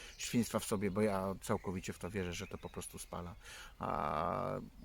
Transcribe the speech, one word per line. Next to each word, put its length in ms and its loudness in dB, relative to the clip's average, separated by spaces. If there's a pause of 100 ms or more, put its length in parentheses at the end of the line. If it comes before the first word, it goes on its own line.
(180)
świństwa 400 4
w 60 -2
sobie, 260 2
bo 100 4
ja 420 4
całkowicie 500 0
w 60 -10
to 120 -4
wierzę, 220 0
że 140 -4
to 120 -8
po 100 -8
prostu 300 -8
spala. 360 -6 (440)
A, 800 2 (260)